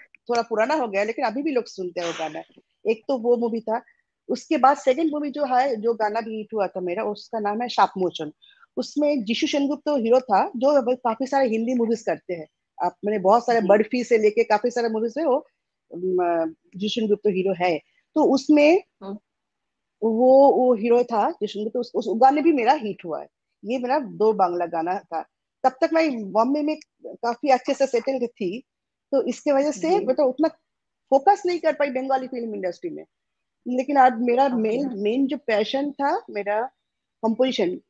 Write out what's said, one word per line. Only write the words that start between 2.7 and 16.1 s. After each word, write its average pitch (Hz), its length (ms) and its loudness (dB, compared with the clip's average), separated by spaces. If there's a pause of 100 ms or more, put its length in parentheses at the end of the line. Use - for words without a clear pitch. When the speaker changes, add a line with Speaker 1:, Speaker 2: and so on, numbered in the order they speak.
Speaker 1:
एक 226 200 -2
तो 269 100 0
वो 240 200 2
movie 226 240 -4
था। 226 220 -4 (440)
उसके - 300 -4
बाद 269 200 4
second 285 340 0
movie 294 200 -6
जो 294 140 -4
है, 254 300 0
जो 226 180 -2
गाना 214 280 -2
भी 220 160 -8
हिट 214 160 -12
हुआ 202 140 -2
था 185 140 -8
मेरा, 180 220 -4
उसका 208 360 -6
नाम 208 220 -4
है 240 80 -6
शापमोचन। 180 600 -2 (460)
उसमें 285 460 -2
जीशु 226 240 -2
सेनगुप्त 285 380 -2
तो 294 120 0
hero 233 220 4
था, 247 360 0
जो 240 120 0
अब 254 280 2
काफी 247 320 -4
सारे 269 200 0
हिंदी 226 260 -2
movies 233 280 0
करते 175 320 -6
हैं। 160 140 -10 (360)
आप, 175 120 -2 (100)
मैंने 208 140 0
बहुत 208 260 4
सारे 233 160 2
Speaker 2:
जी। 180 60 0
Speaker 1:
बर्फी 214 360 4
से 240 140 2
लेके 214 260 2
काफी 220 260 0
सारे 233 200 -2
movies 220 280 -4
में 330 80 -2
वो, 269 120 2 (560)
अम, 175 600 -2 (220)